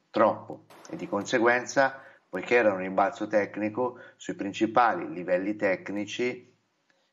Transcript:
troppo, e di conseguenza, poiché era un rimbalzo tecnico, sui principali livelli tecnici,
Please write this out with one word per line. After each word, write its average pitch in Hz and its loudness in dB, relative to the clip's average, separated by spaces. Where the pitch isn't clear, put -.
troppo, - 0
e - -10
di 87 -10
conseguenza, 120 2
poiché 92 0
era 113 6
un 95 -4
rimbalzo 95 -2
tecnico, 107 -2
sui - -10
principali 101 2
livelli 92 -2
tecnici, 104 -4